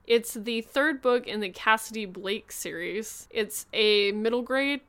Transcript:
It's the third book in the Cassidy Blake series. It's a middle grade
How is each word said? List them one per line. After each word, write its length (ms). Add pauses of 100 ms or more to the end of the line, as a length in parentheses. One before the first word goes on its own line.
It's 280
the 280
third 400
book 240
in 140
the 100
Cassidy 560
Blake 460
series. 800
It's 420
a 400
middle 300
grade 460